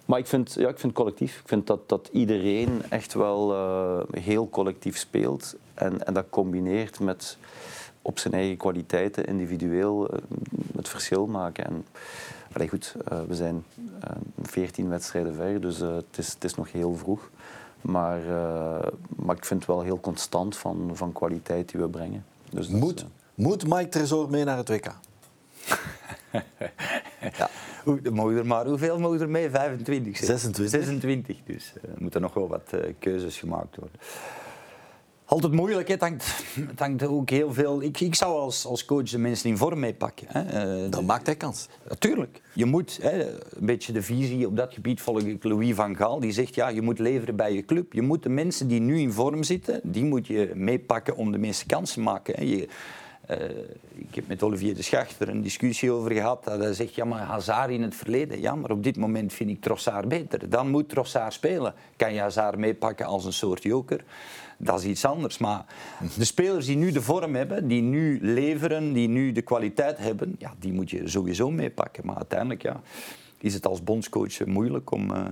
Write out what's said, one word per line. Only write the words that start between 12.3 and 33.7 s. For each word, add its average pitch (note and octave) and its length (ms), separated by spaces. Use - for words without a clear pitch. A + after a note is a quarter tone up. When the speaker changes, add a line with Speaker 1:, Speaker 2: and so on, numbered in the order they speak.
Speaker 1:
allee, E2 160
goed, - 260
eh, E2+ 100
we F2 60
zijn, E2+ 300
eh, - 100
veertien F2+ 460
wedstrijden F2 460
ver, F#2 260
dus, F2 200
eh, E2+ 140
het - 240
is, - 140
het - 120
is F2+ 100
nog - 180
heel F2 240
vroeg. - 340
Maar, F2 380
eh, E2 680
maar F2+ 200
ik - 80
vind F#2+ 220
wel F2 140
heel F2+ 200
constant F2+ 560
van, F2 360
van F2 200
kwaliteit E2+ 580
die E2+ 100
we E2+ 80
brengen. G2 360
Dus F2+ 160
dat F2+ 100
is, G#2+ 60
Speaker 2:
Moet, F3 180
Speaker 1:
eh, - 60
Speaker 2:
moet E3+ 340
Mike F3 200
Tresor D#3 420
mee D3 140
naar C3+ 120
het A#2+ 120
W A2+ 120
K? - 80
Speaker 3:
<laughs> - 1500
Ja. - 120
Hoe, C#3+ 180
er B2+ 120
mogen A2 220
er A#2 100
maar, A#2+ 200
hoeveel D#3 320
mogen E3+ 220
er D#3 80
mee? D#3+ 220
Vijfentwintig, C3 640
zeg. - 100
Speaker 2:
Zesentwintig. A2+ 540
Speaker 3:
Zesentwintig, C3+ 560
dus, - 300
eh, - 140
er - 120
moeten F2+ 180
nog F#2 140
wel F#2+ 140
wat, - 240
eh, F#2 80
keuzes F#2 400
gemaakt E2 380